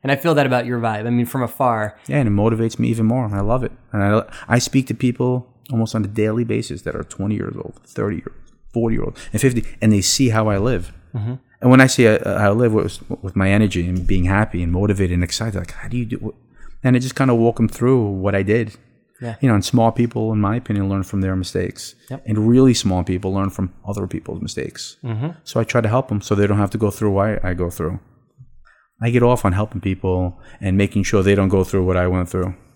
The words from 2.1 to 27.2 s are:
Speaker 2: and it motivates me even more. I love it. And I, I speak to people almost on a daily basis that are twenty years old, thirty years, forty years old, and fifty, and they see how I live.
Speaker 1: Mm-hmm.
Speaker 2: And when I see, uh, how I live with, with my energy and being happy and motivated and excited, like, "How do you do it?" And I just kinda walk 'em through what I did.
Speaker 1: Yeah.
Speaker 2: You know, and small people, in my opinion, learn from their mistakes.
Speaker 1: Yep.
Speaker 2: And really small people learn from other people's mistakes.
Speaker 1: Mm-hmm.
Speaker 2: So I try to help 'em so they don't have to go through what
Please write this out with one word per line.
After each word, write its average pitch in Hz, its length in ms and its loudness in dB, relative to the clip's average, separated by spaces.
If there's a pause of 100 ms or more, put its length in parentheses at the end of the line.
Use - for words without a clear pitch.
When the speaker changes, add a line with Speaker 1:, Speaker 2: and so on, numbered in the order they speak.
Speaker 2:
and 127 120 2
it - 20 2
motivates 110 460 0
me 120 120 0
even 113 180 0
more. 123 180 0
I 101 160 -4
love 120 220 0
it. - 80 -6 (200)
And 104 120 0
I, 104 200 2 (240)
I 117 120 2
speak 131 280 0
to 120 60 -6
people 123 540 -2 (240)
almost 113 240 -2
on 107 100 -2
a - 20 -8
daily 110 360 -2
basis 113 400 -6
that - 120 -6
are - 80 -8
twenty 98 320 -6
years - 220 -6
old, - 300 -12
thirty 104 300 -4
years, - 180 -12 (360)
forty 113 240 0
years 85 100 -2
old, 87 120 -8 (160)
and - 80 -2
fifty, 123 220 2 (180)
and 107 100 4
they 101 100 4
see 131 280 2
how 110 180 2
I 101 120 0
live. 104 340 -2 (220)
Speaker 1:
Mm-hmm. 117 200 -4 (260)
Speaker 2:
And 127 100 6
when 131 100 10
I 131 60 8
see, 123 200 4
uh, 104 320 2
how 104 120 4
I - 20 2
live 117 200 2
with, - 280 -2 (220)
with 98 120 -8
my 95 140 2
energy 98 380 2
and 90 180 -2
being 90 200 4
happy 98 360 0
and 85 100 -2
motivated 95 440 0
and 90 80 2
excited, 104 340 -6
like, 85 140 -8
"How - 160 -12
do 113 100 -4
you 120 80 -2
do 113 120 -8
it?" - 180 -10 (480)
And 127 120 4
I 123 40 4
just 127 160 -4
kinda 131 180 2
walk 117 260 2
'em 113 80 4
through 120 440 2
what 98 240 -2
I 98 80 2
did. 107 320 0 (460)
Speaker 1:
Yeah. 117 200 -10
Speaker 2:
You 135 60 2
know, 110 80 4
and 101 100 2
small 113 260 4
people, 113 420 -2
in 107 60 0
my 104 180 0
opinion, 101 300 -2
learn 98 140 -2
from 95 200 -4
their 95 140 -2
mistakes. 95 600 -6 (160)
Speaker 1:
Yep. 135 160 -12
Speaker 2:
And 107 200 2
really 127 280 6
small 90 280 0
people 95 300 -4
learn 98 160 -2
from 92 240 -6 (140)
other 101 180 -6
people's - 360 -10
mistakes. - 640 -10
Speaker 1:
Mm-hmm. 120 260 -6 (160)
Speaker 2:
So - 140 -4
I 113 40 0
try 120 180 0
to 110 80 0
help 127 220 0
'em 104 100 -2
so - 140 -2
they 101 100 4
don't 101 140 2
have 101 120 0
to 113 60 -6
go 104 140 0
through 107 200 -2
what 98 320 0